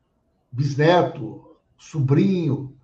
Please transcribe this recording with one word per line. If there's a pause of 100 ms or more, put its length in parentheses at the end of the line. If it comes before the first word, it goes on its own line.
(500)
bisneto, (200)
sobrinho, (100)